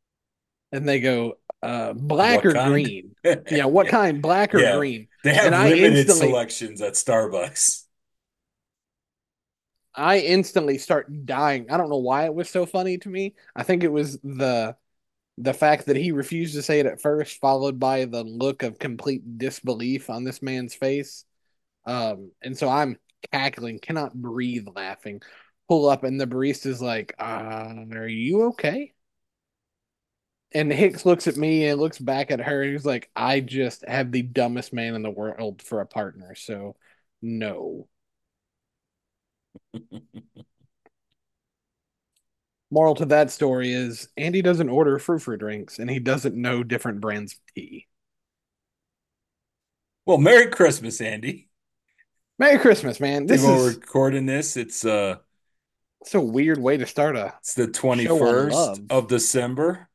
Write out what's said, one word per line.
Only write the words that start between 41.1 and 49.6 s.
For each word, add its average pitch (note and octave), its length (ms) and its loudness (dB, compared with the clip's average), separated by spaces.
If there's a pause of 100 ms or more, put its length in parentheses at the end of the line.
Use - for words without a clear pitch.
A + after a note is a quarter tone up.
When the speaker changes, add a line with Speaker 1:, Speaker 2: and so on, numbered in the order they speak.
Speaker 1:
Moral D#3 240 6
to D3+ 100 -2
that D3 240 4
story B2+ 420 -2
is B2 360 -6 (100)
Andy F3 240 0
doesn't E3+ 280 2
order C#3 280 4
frou-frou C#3 400 -4
drinks, G#2 400 -10
and A#2+ 120 -8
he C3+ 100 -4
doesn't B2 360 -2
know B2 280 -2
different A#2 380 -6
brands G#2 320 -6
of - 60 -20 (140)
tea. - 340 -18 (2250)